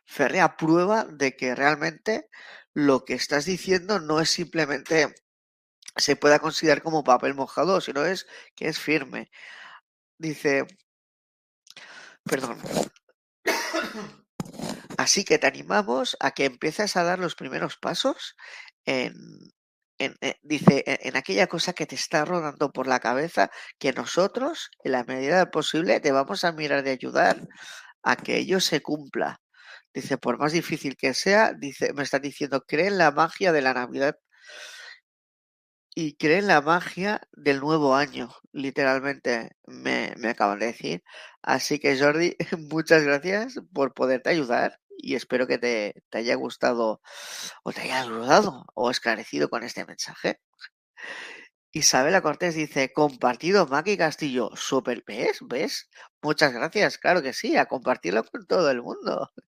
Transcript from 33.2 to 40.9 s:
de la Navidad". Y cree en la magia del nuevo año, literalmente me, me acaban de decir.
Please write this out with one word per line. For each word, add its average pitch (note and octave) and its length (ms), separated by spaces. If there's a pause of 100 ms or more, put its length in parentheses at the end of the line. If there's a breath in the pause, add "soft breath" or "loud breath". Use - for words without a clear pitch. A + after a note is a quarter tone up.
de D3 100
la C3 120
Navidad". C3 420 (1800 loud breath)
Y D#3+ 220
cree D#3+ 220
en G3+ 80
la D#3+ 160
magia F3+ 580 (120)
del C#3+ 280
nuevo D3 360
año, C3 340 (220)
literalmente C3+ 1000 (160)
me, B2+ 500
me A2+ 120
acaban G#2 320
de A2 60
decir. - 360 (400 loud breath)